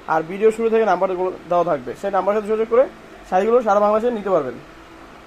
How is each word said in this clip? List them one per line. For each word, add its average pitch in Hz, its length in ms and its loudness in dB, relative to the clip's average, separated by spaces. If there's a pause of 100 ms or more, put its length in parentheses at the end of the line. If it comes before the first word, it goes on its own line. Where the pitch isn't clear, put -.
আর 160 160 0
ভিডিও 196 280 0
শুরু 226 200 -2
থেকে 220 140 2
নাম্বারগুলো 185 480 0 (160)
দেওয়া 175 160 2
থাকবে, 127 360 -4
সেই 196 100 -6
নাম্বার 196 240 0
সাথে 214 120 -4
যোগাযোগ 220 240 -2
করে 247 160 4 (440)
শাড়িগুলো 220 320 2
সারা 208 180 2
বাংলাদেশে 214 300 2
নিতে 202 200 -4
পারবেন। 139 240 0 (720)